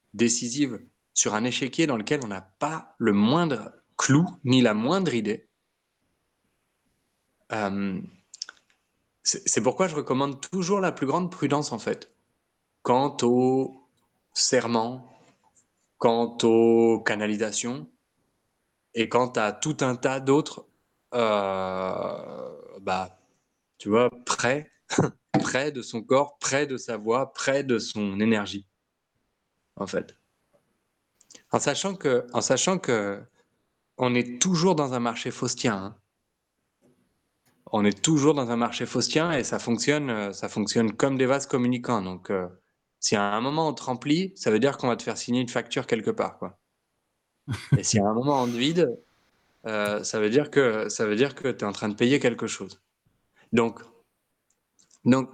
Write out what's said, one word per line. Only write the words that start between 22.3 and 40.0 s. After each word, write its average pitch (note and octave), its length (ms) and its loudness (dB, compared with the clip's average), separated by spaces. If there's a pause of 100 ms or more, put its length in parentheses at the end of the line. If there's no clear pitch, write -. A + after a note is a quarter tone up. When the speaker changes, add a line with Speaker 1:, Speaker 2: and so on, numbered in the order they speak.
Speaker 1:
bah, F#2 360 -4 (600)
tu - 120 -8
vois, A#2+ 200 4 (160)
près, C#3 460 -2 (180)
<laughs> - 520 0
près C#3 300 -2
de B2+ 100 -8
son G#2+ 220 -8
corps, C3+ 360 2
près C#3 280 0
de C3 100 -6
sa A2+ 200 -6
voix, A#2 360 0
près C#3 300 0
de B2 160 2
son G2+ 400 -4
énergie, G2+ 480 0 (1080)
en F#2+ 120 -6
fait. - 280 -6 (1400)
En A2+ 80 0
sachant F3+ 360 -2
que, B2+ 380 0
en A#2 80 0
sachant C#3 380 0
que G#2 440 -2 (760)
on B2 180 0
est B2 260 -2
toujours F3+ 340 2
dans C#3 180 0
un B2 80 -2
marché A#2 300 -4
faustien, A#2+ 460 -2
hein. G2 200 -12 (1800)
On G#2 120 2
est G2+ 180 0
toujours D3+ 300 4
dans C3 180 -2
un A#2+ 60 0
marché A#2 280 -4
faustien D3+ 460 0
et C3 120 0
ça A2 160 -4
fonctionne, C#3 500 0